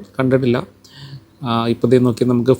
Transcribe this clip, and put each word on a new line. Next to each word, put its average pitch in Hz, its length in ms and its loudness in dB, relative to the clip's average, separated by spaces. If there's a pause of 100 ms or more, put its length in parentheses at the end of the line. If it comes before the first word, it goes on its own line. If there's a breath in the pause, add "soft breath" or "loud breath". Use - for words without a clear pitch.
(180)
കണ്ടിട്ടില്ല. 131 400 0 (880 loud breath)
ആ, 120 40 -4 (240)
ഇപ്പോൾ 120 180 0
ദേ 127 140 6
നോക്കി 120 260 0
നമുക്ക് 120 280 2